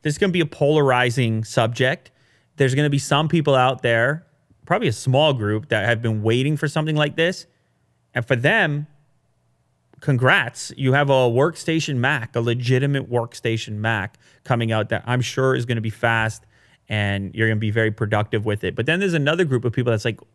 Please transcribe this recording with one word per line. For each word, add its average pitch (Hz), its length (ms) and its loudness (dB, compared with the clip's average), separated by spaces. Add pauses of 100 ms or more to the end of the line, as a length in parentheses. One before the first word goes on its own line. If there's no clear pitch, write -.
This 151 120 -2
is - 40 -10
gonna 196 140 2
be 180 80 0
a 151 60 2
polarizing 127 960 2
subject. 127 640 0 (460)
There's 131 180 2
gonna 147 160 2
be 143 80 0
some 151 300 0
people 147 260 2
out 127 280 2
there, 120 440 0 (380)
probably 208 240 0
a 113 40 0
small 139 420 2
group, 107 340 -2
that 107 180 0
have 113 140 0
been 110 220 -2
waiting 127 340 0
for 151 120 -4
something 156 280 -2
like 151 200 0
this. 170 300 -2 (680)
And 120 120 -4
for 131 100 2
them, 151 500 0 (1120)
congrats. 131 760 0
You 131 160 0
have 143 180 2
a 131 180 4
workstation 151 680 0
Mac, 123 400 -2
a 120 40 0
legitimate 127 680 0
workstation 117 640 -4
Mac 107 420 -4 (280)
coming 117 260 0
out 107 200 0
that 110 160 -4
I'm 123 140 0
sure 131 360 0
is 120 100 -4
gonna 120 140 -4
be 110 100 -6
fast 113 540 -2 (440)
and 101 460 -4
you're 110 140 0
gonna 110 100 0
be 107 140 -2
very 110 180 2
productive 107 560 -2
with 104 160 -4
it. 92 140 -4
But 113 100 -4
then 165 140 0
there's 190 140 -2
another 160 300 0
group 127 200 -2
of 117 80 -2
people 123 180 -2
that's 107 140 -2
like 113 160 -4 (140)